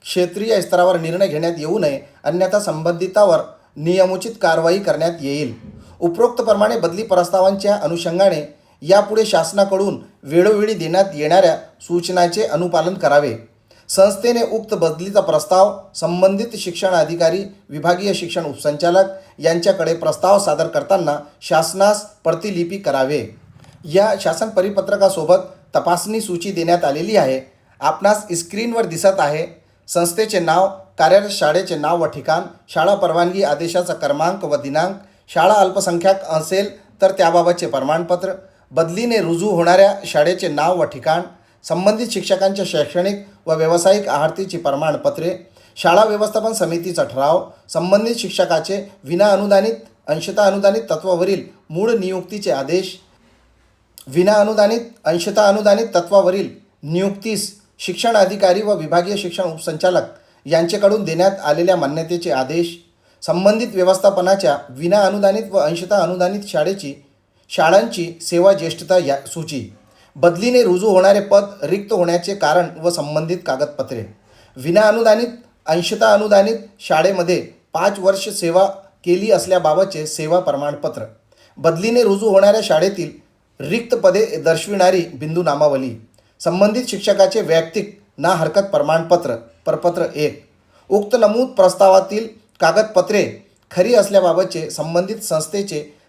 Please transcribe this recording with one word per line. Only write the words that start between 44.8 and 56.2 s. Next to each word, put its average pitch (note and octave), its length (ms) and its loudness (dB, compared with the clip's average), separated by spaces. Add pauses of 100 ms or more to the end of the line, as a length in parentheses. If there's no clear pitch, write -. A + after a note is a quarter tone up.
शाळा F3+ 280 4
व्यवस्थापन G#3+ 480 0
समितीचा E3+ 520 -4
ठराव, C#3+ 400 0 (240)
संबंधित G3+ 480 0
शिक्षकाचे F#3 760 -4 (120)
विना F3 220 2
अनुदानित, G3+ 480 2 (320)
अंशतः F#3 360 -2
अनुदानित G3+ 480 2
तत्वावरील F3+ 540 -2 (260)
मूळ G3+ 220 -2
नियुक्तीचे F#3 580 -6
आदेश, D#3 480 -4 (1080)
विना F3 260 2
अनुदानित, G#3+ 480 2 (240)
अंशतः F#3+ 380 0
अनुदानित G#3 520 2
तत्वावरील F#3 540 2 (340)